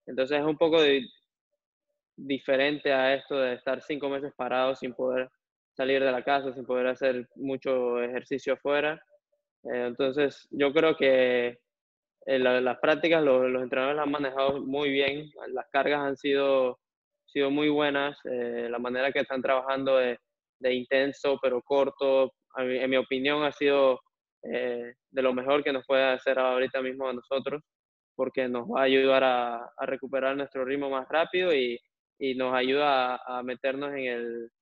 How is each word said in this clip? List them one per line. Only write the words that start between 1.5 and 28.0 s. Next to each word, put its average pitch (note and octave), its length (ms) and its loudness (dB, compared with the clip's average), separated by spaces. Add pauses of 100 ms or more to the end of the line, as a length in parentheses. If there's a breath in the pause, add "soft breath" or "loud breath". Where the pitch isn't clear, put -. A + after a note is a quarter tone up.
diferente C#3 760 -2
a C3 220 2
esto C#3 240 -4
de B2+ 160 0
estar B2+ 300 -6
cinco C#3+ 260 -6
meses C#3 260 -6
parado B2+ 380 0
sin B2+ 220 -8
poder B2+ 340 -2 (480)
salir C3+ 240 2
de C3+ 80 2
la B2 140 -2
casa, C#3 300 -2
sin B2 120 -12
poder B2+ 220 0
hacer B2+ 480 -2
mucho B2+ 680 -2
ejercicio B2+ 520 -4
afuera. D3 400 -2 (720)
Eh, B2 220 -4
entonces C3+ 640 -2
yo C#3+ 200 2
creo D#3+ 240 4
que, B2 640 2 (680)
eh, C3+ 120 2
la, B2+ 220 4
las B2 180 0
prácticas, D#3 420 2
lo-, B2+ 280 4
los B2+ 120 -2
entrenadores C3 360 -2
las D3+ 80 -2
han C#3+ 80 -2
manejado C3+ 480 0
muy C#3+ 280 -2
bien, C#3 400 -2 (200)
las B2 240 -8
cargas C#3+ 260 2
han C#3 160 -2
sido, C#3 640 2 (460)
sido C#3 260 -2
muy D3 160 0
buenas, C#3+ 560 0
eh, A#2+ 460 -6
la A#2+ 100 -4
manera B2+ 320 -2
que C#3+ 80 -2
están C3 220 -4
trabajando C3+ 560 0
de, B2 200 0 (420)
de B2+ 140 0
intenso C3+ 680 0
pero B2+ 200 0
corto, C3+ 720 2 (200)
a C3 100 -6
mi, B2+ 140 -2
en C3 120 -2
mi C3 60 2
opinión C3+ 480 0
ha C#3+ 80 0
sido, C#3 480 2 (440)
eh, A#2+ 500 -6 (160)
de C3+ 120 -4
lo B2+ 120 2
mejor C3+ 280 0
que C#3+ 120 -2
nos B2+ 120 -6
puede C3+ 200 4
hacer C3 340 0
ahorita C3 420 0
mismo C3 280 -6
a B2 40 -6
nosotros, C3+ 480 -6 (540)